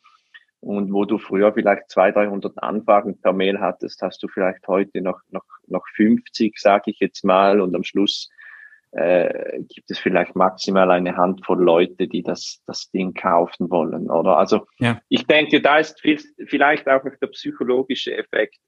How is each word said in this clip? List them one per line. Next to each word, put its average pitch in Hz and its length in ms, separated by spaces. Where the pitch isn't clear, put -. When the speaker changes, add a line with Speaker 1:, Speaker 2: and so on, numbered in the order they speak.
Speaker 1:
Und 101 320
wo 101 140
du 104 140
früher 101 340
vielleicht 101 380
zwei, 98 200
dreihundert 101 520
Anfragen 101 580
per 92 120
Mail 95 260
hattest, 92 420
hast - 220
du 101 40
vielleicht 95 400
heute 95 340
noch, 90 180
noch, 92 160
noch 90 260
fünfzig, 113 640
sag 101 300
ich 104 120
jetzt - 240
mal. 98 380
Und 90 140
am 90 80
Schluss, - 460
äh, - 720
gibt - 280
es - 80
vielleicht 90 360
maximal 92 560
eine 90 260
Handvoll 92 440
Leute, 87 460
die - 160
das, - 420
das - 240
Ding 95 240
kaufen 85 560
wollen, 85 400
oder? 82 280
Also 95 280
Speaker 2:
Ja. 117 300
Speaker 1:
ich - 180
denke, 151 340
da 139 160
ist 156 220
viel, 151 200
vielleicht 143 400
auch 135 160
noch 135 180
der 131 60
psychologische 131 880
Effekt 107 420